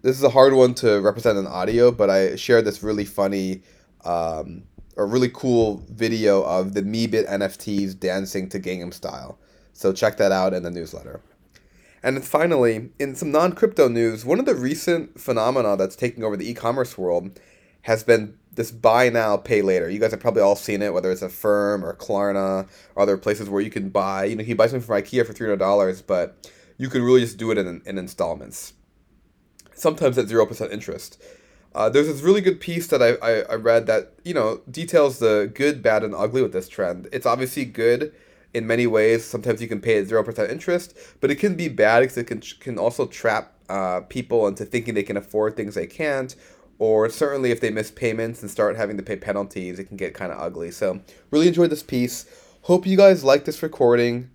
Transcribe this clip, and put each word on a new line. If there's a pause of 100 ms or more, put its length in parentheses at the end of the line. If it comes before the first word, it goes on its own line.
this
is
a
hard
one
to
represent
in
audio,
but
I
shared
this
really
funny, (420)
um, (340)
a
really
cool
video
of
the
Meebit
N
F
Ts
dancing
to
Gangnam
Style. (360)
So
check
that
out
in
the
newsletter. (800)
And
then
finally, (100)
in
some
non-crypto
news,
one
of
the
recent
phenomena
that's
taking
over
the
e-commerce
world (420)
has
been (160)
this
buy
now,
pay
later.
You
guys
have
probably
all
seen
it,
whether
it's
Affirm
or
Klarna (260)
or
other
places
where
you
can
buy,
you
know,
you
buy
something
from
ikea
for
three
hundred
dollars,
but (260)
you
can
really
just
do
it
in,
in
installments, (1000)
sometimes
at
zero
percent
interest. (520)
Uh,
there's
this
really
good
piece
that
I, (120)
I,
I
read
that, (100)
you
know,
details
the
good,
bad,
and
ugly
with
this
trend.
It's
obviously
good (400)
in
many
ways.
Sometimes
you
can
pay
at
zero
percent
interest, (220)
but
it
can
be
bad
'cause
it
can, (160)
can
also
trap, (140)
uh,
people
into
thinking
they
can
afford
things
they
can't, (460)
or
certainly
if
they
miss
payments
and
start
having
to
pay
penalties,
it
can
get
kinda
ugly.
So (300)
really
enjoyed
this
piece. (380)
Hope
you
guys
like
this
recording.